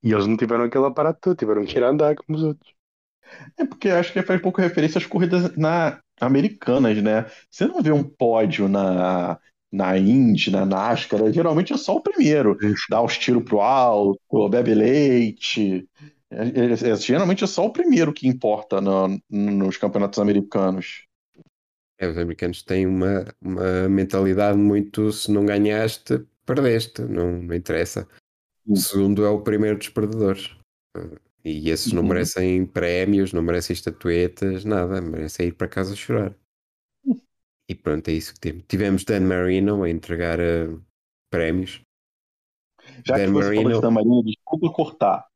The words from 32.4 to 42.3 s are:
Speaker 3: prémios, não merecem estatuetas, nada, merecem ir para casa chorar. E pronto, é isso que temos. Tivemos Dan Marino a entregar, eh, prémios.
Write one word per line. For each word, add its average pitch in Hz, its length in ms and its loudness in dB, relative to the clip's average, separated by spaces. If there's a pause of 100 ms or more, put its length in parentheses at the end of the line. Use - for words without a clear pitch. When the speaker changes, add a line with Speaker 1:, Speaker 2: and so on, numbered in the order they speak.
Speaker 3:
prémios, 95 680 0
não 87 100 -2
merecem 85 300 -2
estatuetas, 90 920 -4
nada, 95 360 -2
merecem 80 480 -6
ir 82 40 -4
para 80 160 -6
casa 95 280 -6
chorar. 107 380 -4 (1300)
E 95 60 -8
pronto, 78 340 -4
é 80 40 -2
isso 80 220 -6
que - 60 -20
temos. 85 280 -10
Tivemos 95 360 0
Dan 104 160 0
Marino 92 640 0
a 85 80 -2
entregar, 85 500 -4
eh, 82 280 0 (600)
prémios. 87 500 -4 (1300)